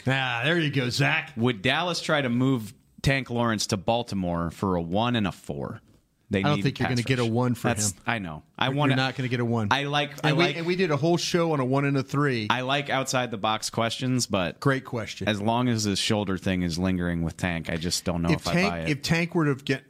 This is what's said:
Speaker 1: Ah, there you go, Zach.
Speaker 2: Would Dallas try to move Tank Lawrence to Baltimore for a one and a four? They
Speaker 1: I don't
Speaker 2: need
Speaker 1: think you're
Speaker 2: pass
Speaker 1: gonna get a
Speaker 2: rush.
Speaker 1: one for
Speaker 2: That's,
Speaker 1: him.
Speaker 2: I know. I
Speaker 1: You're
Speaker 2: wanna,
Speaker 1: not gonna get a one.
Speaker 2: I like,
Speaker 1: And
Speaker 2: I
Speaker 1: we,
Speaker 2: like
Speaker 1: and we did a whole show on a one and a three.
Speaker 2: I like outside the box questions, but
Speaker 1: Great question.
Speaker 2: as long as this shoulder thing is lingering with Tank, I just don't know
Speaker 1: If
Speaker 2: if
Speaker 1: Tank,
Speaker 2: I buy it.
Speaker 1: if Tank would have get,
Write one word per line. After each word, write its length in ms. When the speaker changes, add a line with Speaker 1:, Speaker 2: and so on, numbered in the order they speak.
Speaker 1:
Ah, 380
there 120
you 140
go, 180
Zach. 460
Speaker 2:
Would 260
Dallas 400
try 200
to 80
move 440
Tank 280
Lawrence 380
to 100
Baltimore 720
for 280
a 40
one 360
and 100
a 60
four? 480
They 80
Speaker 1:
I 40
don't 120
Speaker 2:
need 80
Speaker 1:
think 160
you're 80
Speaker 2:
pass 80
Speaker 1:
gonna 80
get 160
a 40
Speaker 2:
rush. 80
Speaker 1:
one 220
for 140
Speaker 2:
That's, 240
Speaker 1:
him. 60
Speaker 2:
I 100
know. 240
I 100
Speaker 1:
You're 80
Speaker 2:
wanna, 200
Speaker 1:
not 200
gonna 140
get 120
a 40
one. 240
Speaker 2:
I 140
like, 300
Speaker 1:
And 40
Speaker 2:
I 60
Speaker 1:
we, 120
Speaker 2:
like 120
Speaker 1:
and 80
we 100
did 140
a 80
whole 200
show 360
on 60
a 60
one 200
and 100
a 60
three. 480
Speaker 2:
I 120
like 280
outside 400
the 80
box 320
questions, 560
but 340
Speaker 1:
Great 260
question. 420
Speaker 2:
as 120
long 300
as 140
this 160
shoulder 400
thing 240
is 160
lingering 420
with 160
Tank, 320
I 60
just 300
don't 180
know 80
Speaker 1:
If 60
Speaker 2:
if 80
Speaker 1:
Tank, 120
Speaker 2:
I 120
buy 100
it. 100
Speaker 1:
if 140
Tank 320
would 100
have 180
get, 260